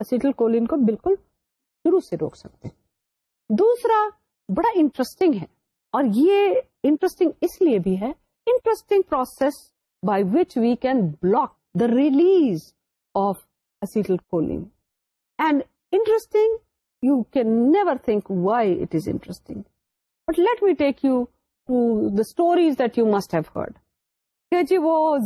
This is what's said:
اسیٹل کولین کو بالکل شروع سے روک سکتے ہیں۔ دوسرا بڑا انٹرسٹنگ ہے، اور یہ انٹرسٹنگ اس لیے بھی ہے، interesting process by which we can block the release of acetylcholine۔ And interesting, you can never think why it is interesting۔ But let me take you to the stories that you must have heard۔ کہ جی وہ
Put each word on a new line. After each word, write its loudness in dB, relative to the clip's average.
اسیٹل -2
کولین 0
کو -2
بالکل 0
شروع 2
سے -6
روک -8
سکتے -20
ہیں۔ -14
دوسرا 0
بڑا 0
انٹرسٹنگ 0
ہے، -8
اور 0
یہ 2
انٹرسٹنگ 0
اس -4
لیے 4
بھی -2
ہے، -6
interesting 0
process -4
by 0
which 0
we 0
can 0
block -2
the 0
release 2
of -2
acetylcholine۔ -4
And 0
interesting, 0
you 2
can 2
never 2
think -2
why 0
it -2
is -4
interesting۔ -14
But -2
let 0
me 2
take -2
you 0
to 0
the -2
stories 2
that -2
you 2
must 0
have -2
heard۔ -8
کہ 2
جی 0
وہ 2